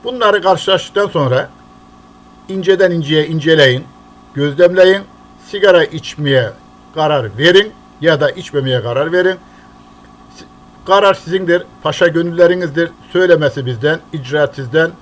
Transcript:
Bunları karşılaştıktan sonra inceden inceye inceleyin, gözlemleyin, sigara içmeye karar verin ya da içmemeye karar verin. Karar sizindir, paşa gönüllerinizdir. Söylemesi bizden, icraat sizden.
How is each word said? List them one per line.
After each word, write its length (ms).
Bunları 380
karşılaştıktan 640
sonra 400
inceden 420
inceye 360
inceleyin, 580
gözlemleyin, 680
sigara 380
içmeye 680
karar 440
verin 340
ya 200
da 100
içmemeye 520
karar 300
verin. 240
Karar 280
sizindir, 480
paşa 260
gönüllerinizdir. 840
Söylemesi 540
bizden, 340
icraat 420
sizden. 360